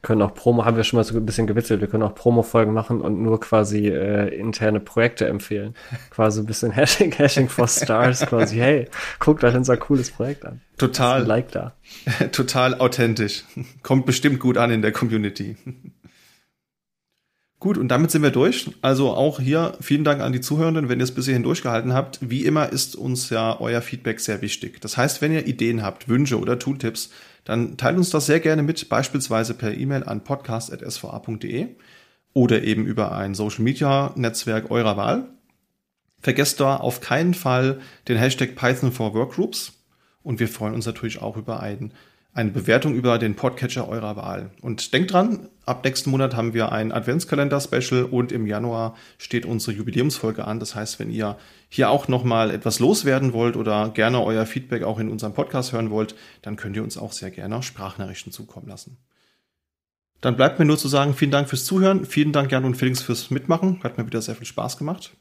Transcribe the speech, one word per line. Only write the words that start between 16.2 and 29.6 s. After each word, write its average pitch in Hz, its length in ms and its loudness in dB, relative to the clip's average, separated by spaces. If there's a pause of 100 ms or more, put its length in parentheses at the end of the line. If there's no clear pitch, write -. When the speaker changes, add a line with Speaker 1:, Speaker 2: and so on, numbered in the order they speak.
Speaker 2:
Gut, - 160 2
und 127 120 0
damit 135 240 4
sind 156 100 4
wir 143 80 6
durch. 170 400 2 (120)
Also 135 280 2
auch 143 300 0
hier 151 400 0
vielen 147 240 2
Dank 143 160 2
an 127 120 -2
die 127 80 -2
Zuhörenden, 156 480 0
wenn 123 120 0
ihr 127 40 2
es 127 80 -4
bis 127 120 -4
hierhin 127 180 2
durchgehalten 123 500 0
habt. 131 280 -2
Wie 131 240 -4
immer 151 280 2
ist - 220 -4
uns 123 360 -4
ja 113 280 0
euer 117 240 -2
Feedback 117 380 -6
sehr 104 220 -4
wichtig. - 380 -8
Das - 160 -8
heißt, 127 260 0
wenn 156 100 2
ihr 160 160 0
Ideen 117 340 0
habt, - 260 -8
Wünsche 127 300 2
oder 123 220 0
Tooltips, 131 500 -6 (340)
dann 117 320 -2
teilt 131 200 2
uns 180 140 2
das 147 160 2
sehr 147 120 6
gerne 156 240 2
mit, 156 260 -2
beispielsweise 117 680 -2
per 107 220 -4